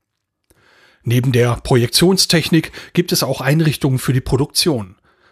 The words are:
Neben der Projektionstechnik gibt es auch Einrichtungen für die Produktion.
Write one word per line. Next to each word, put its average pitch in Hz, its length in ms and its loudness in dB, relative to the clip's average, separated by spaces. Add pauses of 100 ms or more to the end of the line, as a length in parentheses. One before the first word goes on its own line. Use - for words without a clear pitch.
(1080)
Neben 123 220 0
der 120 320 2
Projektionstechnik 160 1120 2 (200)
gibt - 200 -2
es - 100 -2
auch 135 180 -4
Einrichtungen 139 600 0
für - 120 -4
die 127 80 0
Produktion. 123 760 -2 (360)